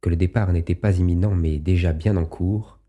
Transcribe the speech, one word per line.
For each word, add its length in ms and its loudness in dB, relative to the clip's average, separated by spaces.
que 80 0
le 60 2
départ 380 0
n'était 200 0
pas 240 0
imminent 380 2
mais 240 0
déjà 340 0
bien 240 0
en 80 0
cours 640 -4